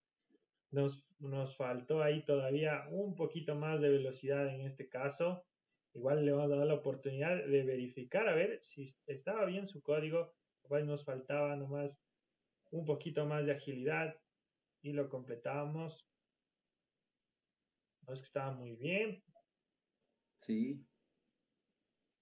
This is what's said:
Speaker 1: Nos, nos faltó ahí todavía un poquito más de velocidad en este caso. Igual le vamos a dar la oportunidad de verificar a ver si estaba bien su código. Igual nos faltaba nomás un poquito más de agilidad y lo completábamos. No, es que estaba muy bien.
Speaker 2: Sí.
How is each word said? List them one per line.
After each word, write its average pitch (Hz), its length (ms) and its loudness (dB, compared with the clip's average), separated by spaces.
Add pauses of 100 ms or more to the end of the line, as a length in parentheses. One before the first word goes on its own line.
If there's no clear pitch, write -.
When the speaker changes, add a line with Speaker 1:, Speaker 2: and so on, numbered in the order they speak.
(680)
Speaker 1:
Nos, 139 480 0
nos 135 400 -4
faltó 127 460 0
ahí 151 200 2
todavía 143 680 2
un 190 240 -2
poquito 156 400 -2
más 151 260 0
de 147 80 6
velocidad 139 640 2
en 131 80 -8
este 135 260 -8
caso. 170 560 -2 (520)
Igual 139 280 2
le 143 80 6
vamos 143 200 4
a 143 60 4
dar 143 100 4
la 151 80 4
oportunidad 143 680 0
de 139 200 4
verificar 131 640 0
a 165 60 6
ver 202 260 4
si - 220 -14 (240)
estaba 185 380 -2
bien 190 200 0
su 151 160 -12
código. 156 540 0 (300)
Igual 147 200 2
nos 147 180 -2
faltaba 143 520 -2
nomás 143 440 -4 (720)
un 160 160 -4
poquito 147 400 0
más 151 180 0
de 143 100 2
agilidad 147 600 -2 (680)
y 143 100 -6
lo 143 160 0
completábamos. 139 1000 -6 (2000)
No, 127 60 -10
es 135 80 -8
que - 40 -14
estaba 135 260 -4
muy 120 240 -10
bien. 185 480 -2 (1120)
Speaker 2:
Sí. 123 460 -2 (1400)